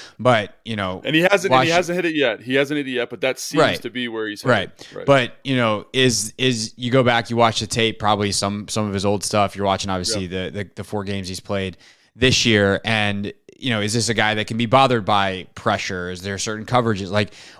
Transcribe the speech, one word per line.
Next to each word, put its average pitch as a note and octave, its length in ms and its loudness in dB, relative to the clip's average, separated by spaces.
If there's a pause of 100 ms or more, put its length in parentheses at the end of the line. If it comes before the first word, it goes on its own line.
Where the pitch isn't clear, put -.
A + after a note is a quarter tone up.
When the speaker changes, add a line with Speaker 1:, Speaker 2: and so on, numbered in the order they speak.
(180)
Speaker 1:
But, A2 480 2
you A2 100 -6
know, F#2 280 -4
Speaker 2:
And D3 120 0
he E3 60 2
hasn't, F#3 300 2
and C3 120 6
he D#3+ 60 0
Speaker 1:
Wash- E3+ 60 2
Speaker 2:
hasn't F3 200 0
hit F3+ 80 -2
it E3 100 -2
yet. A#2+ 280 0
He B2+ 120 -4
hasn't C#3+ 220 0
hit C#3 120 -4
it C3 40 -6
yet, A#2+ 180 -2
but B2 120 -14
that C3 160 -2
seems - 220 -2
Speaker 1:
Right. A2+ 220 2
Speaker 2:
to A#2+ 80 -8
be B2 180 -6
where A2 200 -6
he's G#2 160 -8
Speaker 1:
Right. G#2+ 260 2
Speaker 2:
headed. - 260 -20
Right. F#2 100 -12
Speaker 1:
But, C3 380 4
you C3+ 120 0
know, A2 380 0
is, B2+ 420 2
is, A#2+ 400 -2
you B2 140 -6
go C3 120 4
back, A#2 280 2
you A#2 60 -4
watch A#2 240 4
the A2 60 -4
tape, A2+ 320 0
probably G#2 340 0
some, G2+ 360 -4
some G#2+ 180 -2
of G2+ 60 -4
his G2 120 -2
old G2+ 200 0
stuff. G2+ 320 0
You're G2 100 -4
watching, G2 240 0
obviously, F#2 360 -4
Speaker 2:
Yeah. F#2 180 -6
Speaker 1:
the, D#2+ 60 -8
the, G2 260 -8
the G#2 80 -12
four G2+ 200 -6
games F#2+ 240 -6
he's F#2 120 -10
played F#2+ 380 -6 (360)
this A#2+ 300 4
year. G2+ 400 4
And, G#2 480 -2 (280)
you C3 100 -4
know, G#2+ 100 -2
is G#2 120 -2
this A2+ 160 0
a A2+ 60 0
guy G#2+ 200 2
that G#2+ 120 -2
can A2+ 100 -6
be A#2 100 -2
bothered B2 380 4
by F#2+ 520 0
pressure? F#2+ 540 -4
Is F2+ 120 -10
there G2 160 -6
certain A2 260 -8
coverages? G#2+ 460 0
Like, G#2 240 0 (260)